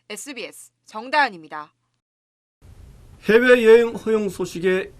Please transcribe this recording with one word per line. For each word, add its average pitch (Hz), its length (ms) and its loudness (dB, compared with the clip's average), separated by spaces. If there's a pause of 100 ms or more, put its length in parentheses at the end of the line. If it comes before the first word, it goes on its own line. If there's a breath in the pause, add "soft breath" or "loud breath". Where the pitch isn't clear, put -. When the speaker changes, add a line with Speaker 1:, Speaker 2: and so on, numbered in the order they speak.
(100)
Speaker 1:
에스비에스 208 640 -16 (120)
정다은입니다. 208 880 -6 (1500)
Speaker 2:
해외여행 233 720 4
허용 214 340 -4
소식에 185 720 -4